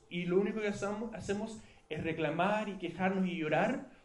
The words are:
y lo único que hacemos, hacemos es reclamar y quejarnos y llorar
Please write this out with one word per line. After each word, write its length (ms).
y 180
lo 140
único 220
que 60
hacemos, 480
hacemos 440
es 140
reclamar 680
y 40
quejarnos 540
y 100
llorar 520